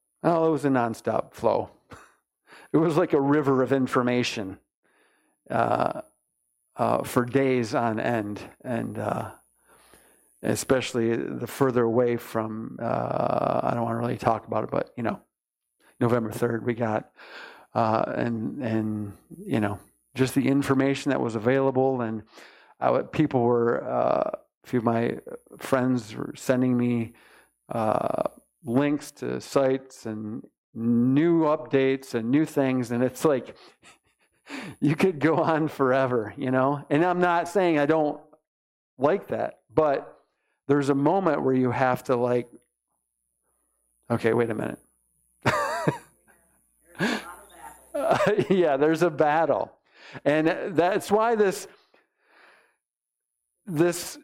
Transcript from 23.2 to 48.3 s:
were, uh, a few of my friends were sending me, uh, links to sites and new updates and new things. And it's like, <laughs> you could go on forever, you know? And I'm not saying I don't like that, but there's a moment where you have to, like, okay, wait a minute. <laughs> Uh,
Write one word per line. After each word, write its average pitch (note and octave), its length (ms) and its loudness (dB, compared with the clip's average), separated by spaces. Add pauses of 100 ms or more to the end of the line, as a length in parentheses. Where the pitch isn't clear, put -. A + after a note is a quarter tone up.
were, A#2+ 420 2
uh, - 460 0 (340)
a - 20 -20
few B2+ 120 -2
of A2 80 -2
my A#2 320 0 (400)
friends B2 560 0
were - 220 -8
sending B2+ 380 0
me, A#2+ 380 -2 (560)
uh, - 640 -2 (340)
links C#3+ 460 0
to B2 320 -8
sites C3+ 640 0
and A2 360 -8 (320)
new C3 680 4
updates C3+ 720 0
and A#2 160 -2
new D3+ 160 4
things. C3 460 0
And A#2+ 120 0
it's B2+ 220 -2
like, C3+ 280 0 (640)
<laughs> - 640 -16
you D3 160 2
could F3 240 2
go D#3 160 2
on D#3+ 320 0
forever, B2+ 720 2
you C3+ 120 -4
know? C3+ 380 2
And D3+ 160 2
I'm F3+ 160 2
not F3 260 2
saying F3 320 2
I C#3+ 60 2
don't D3+ 340 0 (800)
like E3 320 0
that, A2+ 320 -6 (120)
but C#3+ 460 0 (500)
there's C#3 200 2
a C#3+ 60 2
moment D#3 480 2
where C3 120 0
you B2+ 160 2
have B2+ 340 0
to, C3 120 0
like, B2 320 0 (1600)
okay, A#2 220 2
wait A#2 180 2
a A2 40 -4
minute. - 240 -6 (680)
<laughs> D5+ 480 -2 (2000)
Uh, - 240 0 (300)